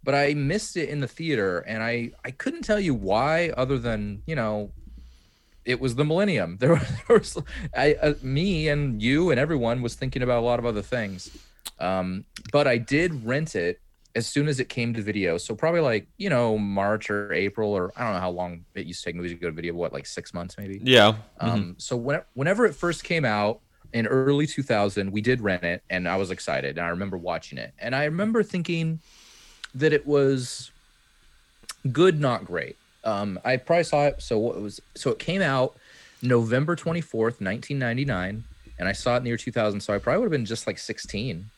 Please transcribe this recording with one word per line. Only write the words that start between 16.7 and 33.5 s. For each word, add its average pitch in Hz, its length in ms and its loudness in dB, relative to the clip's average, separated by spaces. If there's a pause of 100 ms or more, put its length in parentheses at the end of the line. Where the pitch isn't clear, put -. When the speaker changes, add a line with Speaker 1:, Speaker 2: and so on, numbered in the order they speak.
Speaker 1:
or 104 200 -2
April, 98 400 0
or 95 240 -2
I 123 80 -6
don't 110 100 0
know 90 60 -2
how 92 120 -2
long 87 420 -6
it 101 140 -8
used 87 160 -10
to 87 60 -6
take 82 60 -6
movies 87 180 -4
to 85 40 -10
go 85 120 -4
to 80 40 -6
video. 85 220 -6
What, 85 180 -4
like, - 140 -10
six - 260 -12
months 87 240 -8
maybe? 98 260 -10
Speaker 2:
Yeah. 113 300 8 (260)
Speaker 1:
Um, 113 120 0
Speaker 2:
Mm-hmm. 98 260 -2
Speaker 1:
so - 180 -6
when, 135 260 -2 (120)
whenever 190 320 2
it 170 80 4
first 170 300 -2
came 165 200 0
out 107 360 2 (340)
in 113 140 0
early 139 400 4
two 135 160 -4
thousand, 101 480 2
we 107 100 -2
did 123 200 2
rent 95 220 0
it, 87 280 -2
and 90 160 -2
I 90 100 2
was 95 140 0
excited, 69 480 -4
and 85 60 -2
I 85 40 -2
remember 92 280 -4
watching 85 420 -6
it, - 180 -12
and 120 180 -6
I 143 100 0
remember 208 360 2
thinking 165 580 -2 (760)
that 143 200 4
it 147 120 2
was 139 640 2 (1200)
good, 165 260 6
not 127 240 2
great. 85 320 -4 (300)
Um, 101 400 -2
I 127 100 2